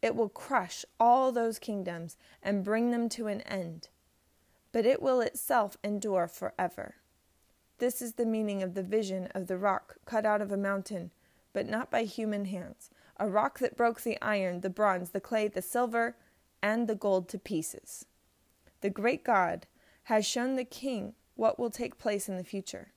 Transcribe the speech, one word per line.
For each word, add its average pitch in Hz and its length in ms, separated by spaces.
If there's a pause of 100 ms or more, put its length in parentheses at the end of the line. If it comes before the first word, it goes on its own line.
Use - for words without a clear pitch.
It 226 140
will 214 140
crush - 540 (160)
all 254 320
those 233 260
kingdoms 180 600 (240)
and 196 220
bring 226 280
them 233 180
to 226 180
an 208 140
end, 165 460 (840)
but 233 120
it 262 160
will 254 200
itself 226 640
endure 202 440
forever. - 680 (840)
This 240 220
is 233 120
the 240 120
meaning 220 360
of 185 140
the 190 80
vision 190 500
of 185 140
the 185 100
rock 190 380 (100)
cut 220 200
out 214 160
of 202 100
a 196 60
mountain, 196 540 (400)
but - 160
not 220 220
by 226 140
human 208 420
hands, 185 440 (280)
a 208 100
rock 214 320
that - 160
broke 233 260
the 226 200
iron, 185 400
the 190 80
bronze, 185 400
the 196 100
clay, 214 280
the 208 140
silver, 233 540 (460)
and 220 260
the 220 80
gold 190 340
to - 80
pieces. - 680 (760)
The 202 80
great 214 340
God 180 420 (380)
has 214 220
shown 254 300
the 254 80
king 226 500 (220)
what 220 220
will 233 140
take - 260
place 208 320
in 190 80
the 180 60
future. - 540